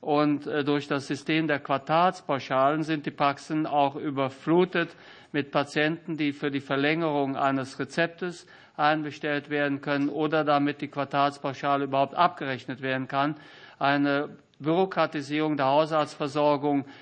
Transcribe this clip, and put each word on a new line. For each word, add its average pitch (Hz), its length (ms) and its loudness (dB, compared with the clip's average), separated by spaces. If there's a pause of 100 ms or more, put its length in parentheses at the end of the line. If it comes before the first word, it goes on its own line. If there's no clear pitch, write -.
Und, 147 460 2
äh, 147 180 -2
durch 143 220 0
das 143 200 -2
System 156 420 -2
der 143 120 0
Quartalspauschalen 147 1200 0
sind 151 240 -4
die 143 40 -4
Praxen 143 560 0
auch 143 300 2
überflutet 156 920 0 (420)
mit 143 180 -2
Patienten, 151 680 0
die 147 160 0
für 143 160 -4
die 139 100 -4
Verlängerung 143 760 0
eines 135 420 -2
Rezeptes 170 680 -4 (300)
einbestellt 147 720 0
werden 143 320 0
können 143 300 0
oder 151 340 0
damit 143 380 2
die 143 60 -8
Quartalspauschale 139 960 0
überhaupt 135 320 0
abgerechnet 139 680 -2
werden 131 260 -2
kann. 143 280 0 (420)
Eine 143 500 2 (300)
Bürokratisierung 156 960 0
der 139 100 2
Hausarztversorgung, 147 1200 2 (180)